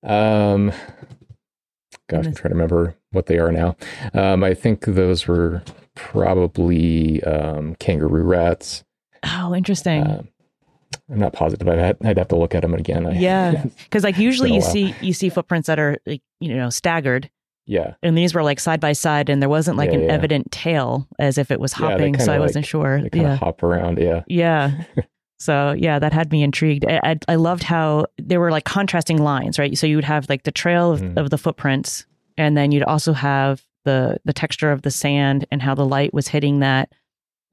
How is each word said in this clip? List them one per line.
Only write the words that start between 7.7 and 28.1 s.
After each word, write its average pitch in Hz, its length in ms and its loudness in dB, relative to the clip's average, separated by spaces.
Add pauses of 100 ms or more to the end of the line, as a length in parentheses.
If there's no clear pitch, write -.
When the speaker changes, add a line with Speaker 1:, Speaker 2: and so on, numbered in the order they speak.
Speaker 1:
kangaroo 78 480 0
rats. 87 600 0 (400)
Speaker 2:
Oh, 175 300 -4
interesting. 180 540 0
Speaker 1:
Um, - 200 -6 (840)
I'm 113 100 -2
not 101 140 0
positive. 87 340 -2
I'd, 85 380 2
I'd 101 120 2
have 90 120 0
to 85 80 2
look 85 180 0
at 82 80 0
'em 85 100 0
again. 85 320 -2
I 87 60 -4
<laughs> 175 80 -2
Speaker 2:
Yeah. 180 460 0 (260)
'Cause, 208 120 0
like, 202 100 0
Speaker 1:
It's 165 60 -2
been 214 60 4
Speaker 2:
usually 254 260 2
Speaker 1:
a - 40 4
Speaker 2:
you 202 60 4
Speaker 1:
while. 123 100 0
Speaker 2:
see, 196 300 0
you 185 120 -2
see 185 160 -2
footprints 170 380 -2
that 156 120 0
are, 147 260 0
like, 135 160 -8 (180)
you 151 160 -6
know, 123 140 -2
staggered. 135 600 -2 (360)
Speaker 1:
Yeah. 85 360 -4
Speaker 2:
And 165 160 2
these 170 160 2
were, 165 100 0
like, 143 180 0
side 160 180 -2
by 147 140 0
side, 147 360 0
and 139 120 2
there 139 80 2
wasn't, 156 280 0
like, 139 140 0
Speaker 1:
Yeah, - 80 2
Speaker 2:
an 80 60 0
Speaker 1:
yeah. 104 80 2
Speaker 2:
evident 151 380 0
tail 135 560 -2 (120)
as 139 180 2
if 139 140 -2
it - 80 -2
was 131 140 -4
Speaker 1:
Yeah, - 140 -2
they 107 40 2
Speaker 2:
hopping, 95 240 2
so 127 40 0
Speaker 1:
kinda, 113 140 2
Speaker 2:
I - 40 2
Speaker 1:
like, - 100 2
Speaker 2:
wasn't 151 180 -2
sure. 143 360 0
Speaker 1:
they - 80 -4
kinda 160 200 2
Speaker 2:
Yeah. 135 60 2
Speaker 1:
hop - 280 -2
around, 87 360 0
yeah. 85 280 2
Speaker 2:
Yeah. 160 560 0 (120)
Speaker 1:
<laughs> - 60 -2 (380)
Speaker 2:
So, 143 360 0
yeah, 156 220 0
that 151 160 0
had 156 180 0
me 147 120 2
intrigued. 143 440 2
I, 160 160 2
I, 160 160 0 (100)
I 170 60 2
loved 165 280 2
how 156 420 2 (140)